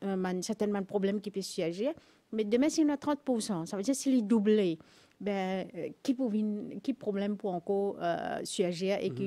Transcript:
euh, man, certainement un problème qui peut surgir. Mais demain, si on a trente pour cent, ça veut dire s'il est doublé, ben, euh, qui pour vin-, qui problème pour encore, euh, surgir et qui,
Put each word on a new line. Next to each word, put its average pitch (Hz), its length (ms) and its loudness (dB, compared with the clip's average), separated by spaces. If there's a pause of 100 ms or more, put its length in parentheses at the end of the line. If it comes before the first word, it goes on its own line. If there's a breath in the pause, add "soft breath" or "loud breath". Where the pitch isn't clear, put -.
euh, 196 120 0
man, 185 260 0
certainement 208 380 0
un - 40 -2
problème 196 360 0
qui 202 100 -8
peut 196 100 -4
surgir. 190 520 -2 (380 loud breath)
Mais 220 140 0
demain, 240 240 4
si 311 160 2
on 294 60 6
a 285 80 2
trente 294 220 0
pour 247 220 0
cent, 170 240 -2
ça 208 120 -6
veut 196 40 -2
dire 262 120 2
s'il 262 240 2
est 226 40 2
doublé, 208 560 4 (420 loud breath)
ben, 190 560 -2
euh, 170 120 -6 (140)
qui 269 120 0
pour 247 160 0
vin-, 208 520 -2
qui 269 120 -2
problème 202 420 -2
pour 196 180 -4
encore, 202 460 -2
euh, 165 420 -2
surgir 190 580 0
et 190 100 -2
qui, 127 160 -6